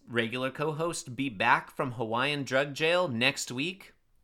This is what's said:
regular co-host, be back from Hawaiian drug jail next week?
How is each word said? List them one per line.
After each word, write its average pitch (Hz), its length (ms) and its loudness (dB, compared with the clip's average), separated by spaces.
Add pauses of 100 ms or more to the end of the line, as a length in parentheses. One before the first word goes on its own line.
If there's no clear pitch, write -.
regular 117 420 0
co-host, 151 640 -4
be 135 140 -2
back 120 420 2
from 139 220 -4
Hawaiian 123 520 0
drug 135 300 0
jail 170 320 2
next 127 460 0
week? 165 400 -6 (320)